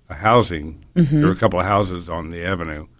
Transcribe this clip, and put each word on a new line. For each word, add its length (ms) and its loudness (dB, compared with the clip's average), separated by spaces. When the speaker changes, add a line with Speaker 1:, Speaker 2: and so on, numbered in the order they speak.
Speaker 1:
a 40 -10
housing. 720 0
Speaker 2:
Mm-hmm. 260 4
Speaker 1:
There 80 4
were 40 2
a 40 -2
couple 220 0
of 60 0
houses 460 -2
on 220 -8
the 120 -10
avenue. 420 -6